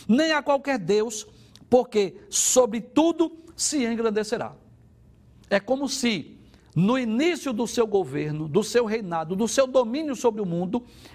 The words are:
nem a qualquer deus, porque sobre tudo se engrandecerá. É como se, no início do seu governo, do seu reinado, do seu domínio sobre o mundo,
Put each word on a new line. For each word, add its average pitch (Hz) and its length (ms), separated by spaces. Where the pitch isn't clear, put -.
nem 311 240
a 294 100
qualquer 277 360
deus, 214 500
porque 233 460
sobre 240 520
tudo 320 500
se 277 300
engrandecerá. 214 680
É 196 100
como 262 280
se, 214 500
no 202 220
início 262 540
do 220 160
seu 240 180
governo, 151 640
do 175 160
seu 233 220
reinado, 180 500
do 220 120
seu 262 200
domínio 254 480
sobre 226 260
o 202 40
mundo, 180 400